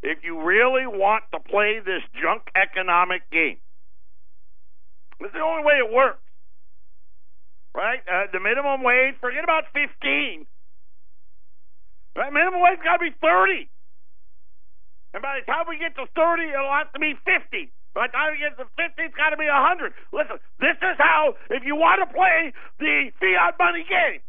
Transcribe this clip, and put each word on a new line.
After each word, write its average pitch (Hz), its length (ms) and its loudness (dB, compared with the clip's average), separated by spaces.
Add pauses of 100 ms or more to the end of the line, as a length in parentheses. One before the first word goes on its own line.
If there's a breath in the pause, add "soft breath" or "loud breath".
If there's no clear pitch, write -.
If 160 200 -4
you 165 200 -6
really 247 440 4
want 208 380 2 (100)
to 160 60 -4
play 208 440 0
this 185 180 -2 (200)
junk 165 200 0 (120)
economic 185 760 2
game, 156 280 0 (1600)
this - 100 -8
is - 60 -8
the 320 80 -4
only 320 220 0
way 294 180 6
it 220 100 0
works. 254 300 4 (1500)
Right? 226 320 0
Uh, 190 260 0
the 185 60 -2
minimum 262 440 2
wage, 254 380 6
forget 262 240 -4
about 320 200 4 (100)
fifteen. 277 720 -2 (1700)
Right? 262 160 -2
Minimum 349 300 4
wage 359 200 6
gotta 339 200 2
be 320 180 -2
thirty. 349 480 4 (1500)
And 202 80 -4
by 269 180 -4
the - 100 -8
time 330 180 2
we 320 100 -6
get 330 180 -4
to 262 180 -6
thirty, 330 320 4
it'll 277 240 -2
have 294 240 0
to 277 60 -6
be 302 140 0 (120)
fifty. 285 460 0 (220)
By 233 120 0
the 240 80 -4
time 302 180 0
we 302 60 -6
get 294 200 -2
to 254 80 -8 (120)
fifty, 320 240 -2
it's 330 160 -6
gotta 302 180 2
be 302 140 0
a 285 80 6
hundred. 302 360 2 (200 loud breath)
Listen, 302 240 -2 (220)
this 320 180 4
is 359 200 0
how, 311 360 6 (160 loud breath)
if 247 160 -2
you 285 80 -2
wanna 339 320 6
play 330 480 4 (240 loud breath)
the 294 400 0
fiat 349 400 4
money 349 240 2
game 330 460 0